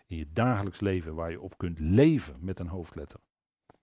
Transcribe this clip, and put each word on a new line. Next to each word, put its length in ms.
In 100
je 160
dagelijks 480
leven 340
waar 160
je 100
op 180
kunt 200
leven 640
met 180
een 100
hoofdletter. 520